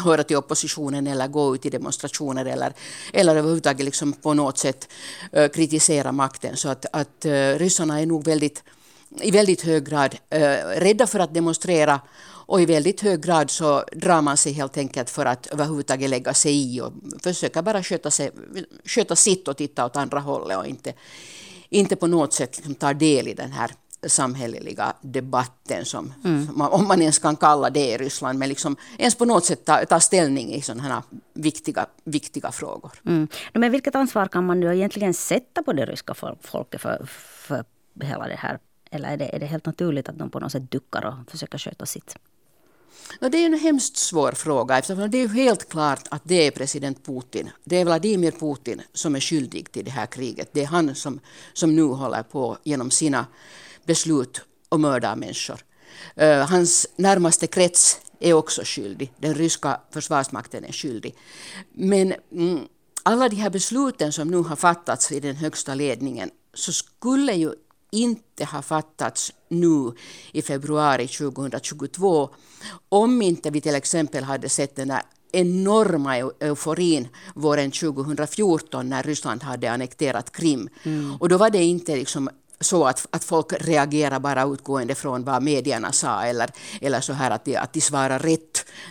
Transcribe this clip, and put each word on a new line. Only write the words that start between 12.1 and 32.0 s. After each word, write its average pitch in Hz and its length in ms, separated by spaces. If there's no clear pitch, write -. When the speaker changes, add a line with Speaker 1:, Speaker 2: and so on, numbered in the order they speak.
Speaker 1:
och 190 120
i 170 60
väldigt 160 340
hög 190 220
grad 156 280
så 147 420
drar 165 300
man 143 140
sig 147 160
helt 139 240
enkelt 135 340
för 143 160
att 127 200
överhuvudtaget 143 640
lägga 127 240
sig 139 420
i 123 40
och 123 120
försöker 170 400
bara 202 200
sköta 170 280
sig, 139 200
sköta 180 320
sitt 185 320
och 139 80
titta 139 300
åt 120 100
andra 139 220
hållet 139 400
och 95 80
inte, 135 260
inte 196 280
på 180 100
något 165 260
sätt - 240
liksom 143 180
ta 143 200
del 147 340
i 104 60
den 127 180
här 123 180
samhälleliga 123 920
debatten 131 840
som, 131 280
Speaker 2:
Mm. 151 220
Speaker 1:
som 151 120
man, 143 120
om 160 180
man 185 120
ens 156 180
kan 156 180
kalla 147 340
det 143 160
i 117 120
Ryssland, 135 400
men 135 100
liksom 139 280
ens 240 160
på - 100
något 226 200
sätt - 200
ta, 139 200
ta 165 160
ställning 139 540
i 139 80
såna 120 200
här 123 200
viktiga, 151 520